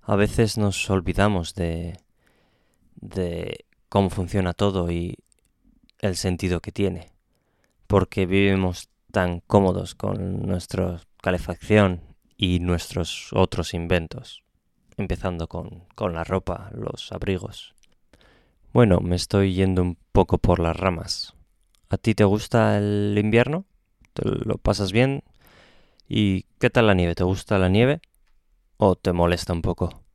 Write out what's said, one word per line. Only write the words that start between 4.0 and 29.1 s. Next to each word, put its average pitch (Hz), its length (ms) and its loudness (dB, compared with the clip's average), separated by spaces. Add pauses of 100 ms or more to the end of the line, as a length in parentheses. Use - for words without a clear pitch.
funciona 90 440 -2
todo 95 380 0
y 85 240 -6 (840)
el 92 180 -2
sentido 90 420 -2
que - 140 -12
tiene, 90 400 -4 (760)
porque 95 380 2
vivimos 95 640 2 (220)
tan 90 280 -2
cómodos - 560 2
con 95 500 -6
nuestra 90 560 -4 (200)
calefacción 90 800 0 (360)
y 90 220 0
nuestros 87 760 -4
otros 92 400 0
inventos, 85 720 -8 (540)
empezando 90 500 -6
con, 87 380 -14 (100)
con 92 180 -4
la 82 100 -6
ropa, 95 520 -6
los - 360 -10
abrigos. 95 640 -8 (1000)
Bueno, 107 280 6
me 90 160 -2
estoy 95 400 0
yendo 92 260 2
un 90 160 -2 (140)
poco 92 260 4
por 87 220 4
las 82 180 0
ramas. - 560 -4 (560)
¿A - 80 -2
ti 110 160 0
te 110 100 4
gusta 104 540 2
el 104 400 0
invierno? 120 480 2 (480)
¿Te - 120 -6
lo - 340 -4
pasas 98 320 0
bien? 131 320 0 (840)
¿Y 98 360 0 (160)
qué 123 100 2
tal 117 160 4
la 104 80 6
nieve? 87 220 2
¿Te 95 80 -2
gusta 95 340 0
la 92 100 4
nieve? 123 340 2 (760)
¿O 98 180 4
te - 160 -2